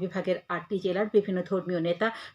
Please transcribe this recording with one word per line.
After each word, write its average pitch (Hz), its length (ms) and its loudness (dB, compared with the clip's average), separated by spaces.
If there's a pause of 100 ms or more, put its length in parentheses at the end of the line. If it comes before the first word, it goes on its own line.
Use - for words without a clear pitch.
বিভাগের 180 360 -2 (100)
আটটি 175 360 -4
জেলার 196 280 0
বিভিন্ন 202 260 4 (120)
ধর্মীয় 175 300 0
নেতা, 170 260 2 (280)